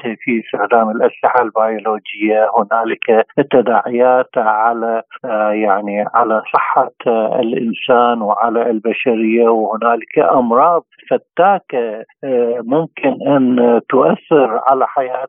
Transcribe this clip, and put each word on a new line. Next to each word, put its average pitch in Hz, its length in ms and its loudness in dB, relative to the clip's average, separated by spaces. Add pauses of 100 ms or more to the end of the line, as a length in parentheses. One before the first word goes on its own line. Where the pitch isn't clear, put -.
في 113 440 -4
استخدام 110 460 0
الأسلحة 123 520 0
البيولوجية، 107 1160 -2
هنالك 113 680 0 (240)
تداعيات 123 840 2
على، 113 640 0 (220)
آه، 107 260 -2
يعني 104 540 -2 (100)
على 110 280 0 (120)
صحة، - 360 0 (160)
آه، 113 340 0
الإنسان 120 840 0
وعلى 113 480 0
البشرية، 113 760 0
وهنالك 113 720 -2
أمراض 139 640 2 (260)
فتاكة، 127 920 -2 (200)
آه، 123 400 0
ممكن 139 640 -2
أن 123 600 2
تؤثر 139 800 2
على 131 180 2
حياة 127 420 -4